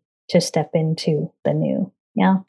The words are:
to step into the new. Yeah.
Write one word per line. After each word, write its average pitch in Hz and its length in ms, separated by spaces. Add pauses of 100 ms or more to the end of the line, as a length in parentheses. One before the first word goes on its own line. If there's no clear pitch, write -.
(300)
to 175 100
step - 340
into 160 580 (120)
the 147 100
new. 151 380 (240)
Yeah. 190 220 (100)